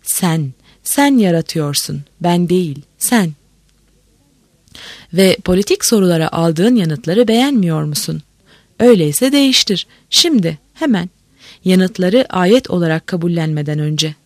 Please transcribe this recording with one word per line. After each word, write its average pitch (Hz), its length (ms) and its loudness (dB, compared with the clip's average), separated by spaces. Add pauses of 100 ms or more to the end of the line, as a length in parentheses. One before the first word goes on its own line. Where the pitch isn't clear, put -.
Sen, 160 480 -4 (320)
sen 285 340 2
yaratıyorsun, 160 840 -2 (200)
ben 175 280 0
değil, 165 320 -2 (160)
sen. 202 340 0 (1800)
Ve 185 300 2
politik 196 420 0
sorulara 175 460 2
aldığın 165 440 2
yanıtları 180 520 0
beğenmiyor 220 560 0
musun? 151 380 -6 (580)
Öyleyse 226 520 4
değiştir, 269 560 0 (220)
şimdi, 185 480 0 (160)
hemen. 208 360 -2 (560)
Yanıtları 185 640 2
ayet 185 400 2
olarak 165 380 -2
kabullenmeden 156 720 -4
önce. 151 360 -4 (100)